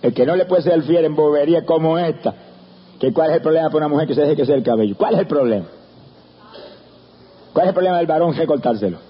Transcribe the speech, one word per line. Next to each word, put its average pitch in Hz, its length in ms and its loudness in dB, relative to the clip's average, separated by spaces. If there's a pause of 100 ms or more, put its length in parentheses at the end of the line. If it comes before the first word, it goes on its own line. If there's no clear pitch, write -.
El 123 120 0
que 123 120 2
no 160 100 0
le 185 100 0
puede 180 180 0
ser 170 180 2
fiel 160 240 2
en 151 100 -2
bobería 151 500 2
como 160 320 0
esta, 160 360 -4 (680)
que 127 140 0
¿cuál 160 160 2
es 165 80 2
el - 40 0
problema 160 260 0
para 151 100 -2
una 151 100 0
mujer 147 200 -2
que 135 80 -2
se 151 60 0
deje 147 140 2
crecer 139 200 0
el 131 80 0
cabello? 110 340 0
¿Cuál 214 160 0
es 190 60 0
el 190 80 -2
problema? 120 380 -2 (1900)
¿Cuál 170 120 2
es 185 40 0
el 180 60 -4
problema 180 220 0
del 170 100 -2
varón 160 260 0
recortárselo? 117 640 -2 (120)